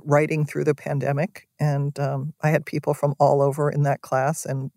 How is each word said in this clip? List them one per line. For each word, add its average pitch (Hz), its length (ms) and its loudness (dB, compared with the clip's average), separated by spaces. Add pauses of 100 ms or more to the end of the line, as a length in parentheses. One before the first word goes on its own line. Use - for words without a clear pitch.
Writing 151 400 2
Through 147 200 -4
the 147 100 4
Pandemic. 143 760 -4 (120)
And, 143 380 0
um, 139 440 -4
I 156 80 2
had - 160 0
people 147 280 -2
from 143 240 -2
all 143 240 4
over 147 280 0
in 143 140 0
that 139 180 0
class, 135 420 -2
and 135 320 -6